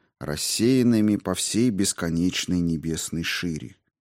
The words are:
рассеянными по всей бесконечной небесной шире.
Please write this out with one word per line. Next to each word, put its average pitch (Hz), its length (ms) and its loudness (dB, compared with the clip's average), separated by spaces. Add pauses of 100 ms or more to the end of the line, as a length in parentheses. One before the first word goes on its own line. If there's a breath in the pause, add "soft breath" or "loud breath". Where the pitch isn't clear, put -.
(200)
рассеянными 113 960 2
по 92 180 -2
всей 117 380 0
бесконечной 90 880 0
небесной 82 640 -2
шире. - 520 -6 (300)